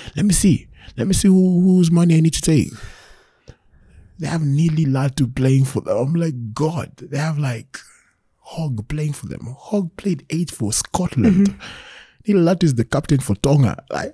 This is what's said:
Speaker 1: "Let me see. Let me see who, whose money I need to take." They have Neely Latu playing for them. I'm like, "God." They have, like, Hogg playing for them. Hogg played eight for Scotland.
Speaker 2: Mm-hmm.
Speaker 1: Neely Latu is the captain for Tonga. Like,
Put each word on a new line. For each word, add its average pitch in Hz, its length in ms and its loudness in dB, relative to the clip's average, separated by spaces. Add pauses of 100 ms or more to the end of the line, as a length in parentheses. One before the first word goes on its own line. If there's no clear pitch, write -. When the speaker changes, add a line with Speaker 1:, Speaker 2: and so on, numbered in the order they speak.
(160)
Speaker 1:
"Let - 80 0
me 202 100 2
see. - 320 2 (300)
Let 113 100 -4
me 190 80 0
see 196 140 2
who, 185 340 4
whose 185 300 4
money 170 240 4
I 160 40 4
need 160 140 4
to - 60 -6
take." - 300 2 (1500)
They 156 80 -10
have 160 180 -4
Neely 156 420 2
Latu 135 460 0
playing 135 340 2
for 131 140 -4
them. - 160 -2
I'm 135 180 -2
like, 131 400 -4
"God." 156 420 -6
They 139 220 -10
have, 156 200 -4
like, 127 400 -8 (640)
Hogg 135 480 -8
playing 151 240 -4
for - 140 -14
them. - 300 -12
Hogg 196 400 -6
played 170 340 -6
eight 165 200 -4
for 104 220 -6
Scotland. 185 800 0
Speaker 2:
Mm-hmm. - 120 -10 (640)
Speaker 1:
Neely 202 180 2
Latu 175 200 2
is 147 100 2
the 113 100 0
captain 139 360 -2
for - 160 -4
Tonga. 139 540 2
Like, - 240 -6